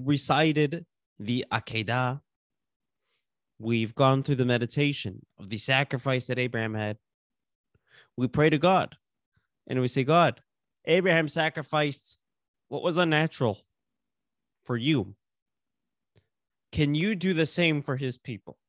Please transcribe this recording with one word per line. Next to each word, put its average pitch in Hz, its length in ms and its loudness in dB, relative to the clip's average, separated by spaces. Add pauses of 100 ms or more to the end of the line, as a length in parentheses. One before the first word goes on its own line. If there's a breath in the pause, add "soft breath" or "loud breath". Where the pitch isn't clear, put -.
recited 151 800 2 (340)
the 120 320 -2
Akedah, 117 680 -2 (1400)
we've 113 360 -2
gone 135 280 4
through 143 120 0
the 123 100 2
meditation 120 800 -2 (140)
of 98 100 -16
the 95 80 -8
sacrifice 131 720 -2
that 123 120 -4
Abraham 117 360 -4
had. 107 240 -4 (1200 soft breath)
We 123 100 0
pray 151 220 4
to 151 80 4
God 180 380 2 (680)
and 131 140 -2
we 127 80 0
say, 131 160 -2
"God, 156 380 2 (420)
Abraham 165 440 2
sacrificed 151 920 -4 (500)
what - 140 -8
was 170 160 0
unnatural 156 640 0 (1040)
for 123 120 -4
you. 117 380 -2 (1600)
Can 147 240 0
you 202 180 0
do 185 200 -2
the 160 120 2
same 156 360 0
for 135 140 -4
his 131 220 -6
people? - 400 -14 (100)